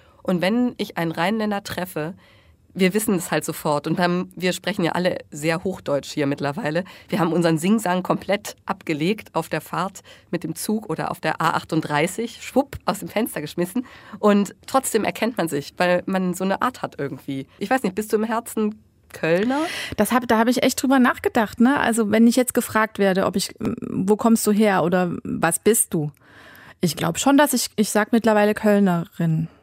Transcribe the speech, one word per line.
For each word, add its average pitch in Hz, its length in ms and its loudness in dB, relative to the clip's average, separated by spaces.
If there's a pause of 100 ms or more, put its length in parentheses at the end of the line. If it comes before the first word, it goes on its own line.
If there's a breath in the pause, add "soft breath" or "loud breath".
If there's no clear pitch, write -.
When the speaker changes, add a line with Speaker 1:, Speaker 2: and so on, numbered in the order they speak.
(220 loud breath)
Speaker 1:
Und 185 200 -2
wenn 240 340 0
ich - 220 -8
einen 170 160 -2
Rheinländer 202 500 -2
treffe, 180 500 -8 (600 soft breath)
wir 185 200 2
wissen 208 220 0
es 170 160 -4
halt 156 140 -2
sofort. 151 420 -2
Und 160 80 0
beim, 180 400 0
wir 180 160 -2
sprechen 180 320 -4
ja 160 80 0
alle 180 280 -2 (120)
sehr 160 320 -4
Hochdeutsch 143 480 -4
hier 147 160 -2
mittlerweile. 147 560 -4 (240 loud breath)
Wir - 120 -2
haben 170 120 2
unseren 165 260 4
Singsang 185 460 0
komplett - 640 -2
abgelegt 170 680 -4
auf 160 140 -4
der 160 140 -6
Fahrt - 400 -6 (280 loud breath)
mit 175 140 -6
dem 160 120 -6
Zug 214 340 -6
oder 160 200 -4
auf 165 120 -8
der - 200 -2
A 165 100 2
achtunddreißig, 160 920 -2
schwupp, - 400 -2
aus 202 160 -2
dem 170 80 -10
Fenster 214 320 -4
geschmissen. 180 460 -4 (340 loud breath)
Und 202 360 2 (120)
trotzdem 226 380 0
erkennt 226 320 -4
man 240 100 0
sich, - 300 -6
weil 180 280 2
man 185 280 0
so 185 100 -6
eine 190 180 -2
Art - 200 -2
hat - 180 -6
irgendwie. 135 480 -8 (120)
Ich 202 100 -6
weiß 262 140 0
nicht, 185 120 -2
bist 214 160 -6
du 220 60 2
im 214 80 0
Herzen 220 580 -4 (300)
Kölner? 214 480 0 (360 loud breath)
Speaker 2:
Das 208 140 0
hab, 240 160 2
da 220 100 4
hab 226 100 4
ich 247 160 2
echt - 200 0
drüber 269 160 4
nachgedacht, 247 600 0
ne? 254 200 4
Also 220 320 0
wenn 226 160 6
ich 233 80 4
jetzt 247 180 0
gefragt 220 460 0
werde, 196 260 2
ob 185 100 0
ich, - 240 -4
„Wo - 580 -2
kommst 226 280 4
du 208 60 2
her?“ 202 320 4
oder 175 280 2 (120)
„Was - 340 -2
bist - 380 2
du?“ 151 160 -2 (680 loud breath)
Ich 170 140 0
glaub 165 240 -2
schon, 277 180 4
dass 294 160 6
ich, - 220 -2
ich 220 140 2
sag 214 240 0
mittlerweile 214 400 4
Kölnerin. 170 920 2 (160)